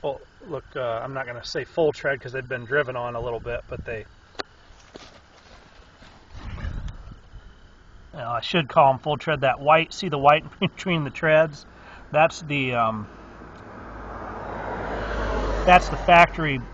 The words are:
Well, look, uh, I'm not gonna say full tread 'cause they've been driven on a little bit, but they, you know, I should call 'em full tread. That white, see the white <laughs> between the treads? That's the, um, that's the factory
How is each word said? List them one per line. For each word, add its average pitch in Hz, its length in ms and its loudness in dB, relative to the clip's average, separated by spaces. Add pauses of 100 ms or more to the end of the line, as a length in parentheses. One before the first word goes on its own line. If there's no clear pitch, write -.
Well, 139 200 -6 (260)
look, 143 180 -10 (120)
uh, 117 260 -2
I'm 135 100 -10
not 135 140 -6
gonna 120 180 -12
say 127 200 -6
full 156 280 2
tread 139 280 -4
'cause 131 100 -12
they've 127 180 -8
been 123 180 -6
driven 127 280 0
on 120 220 -4
a 117 40 -4
little 120 200 -4
bit, 120 280 -6
but 123 160 -10
they, 110 220 -8 (4000)
you 151 60 -14
know, 117 100 -8
I 117 100 -2
should 160 280 0
call 139 240 6
'em 127 80 -2
full 151 160 -2
tread. 147 240 -2
That 127 180 2
white, 160 340 4
see - 160 -6
the 147 100 -2
white 147 340 6
<laughs> - 80 -8
between 180 420 -2
the 139 80 -4
treads? 156 560 2 (460)
That's 156 300 4
the, 139 340 -2
um, 110 320 0 (2500)
that's 180 220 6
the 147 80 -4
factory 165 640 4 (140)